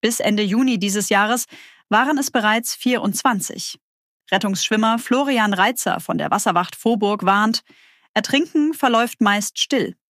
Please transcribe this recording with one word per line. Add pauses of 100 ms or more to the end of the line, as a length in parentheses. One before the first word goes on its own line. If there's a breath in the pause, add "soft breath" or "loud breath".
Bis
Ende
Juni
dieses
Jahres (440 loud breath)
waren
es
bereits
vierundzwanzig. (540)
Rettungsschwimmer
Florian
Reitzer
von
der
Wasserwacht
Vorburg
warnt, (540 soft breath)
Ertrinken
verläuft
meist
still. (140)